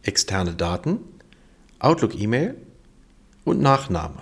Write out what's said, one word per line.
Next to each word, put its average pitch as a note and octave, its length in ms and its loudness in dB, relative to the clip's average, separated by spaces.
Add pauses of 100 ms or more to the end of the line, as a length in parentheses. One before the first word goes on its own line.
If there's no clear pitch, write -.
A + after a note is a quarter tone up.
externe F#2 500 -2
Daten, F2 460 -2 (800)
Outlook C#3+ 420 2
E-Mail B2+ 340 0 (880)
und - 180 0
Nachname. C3 600 0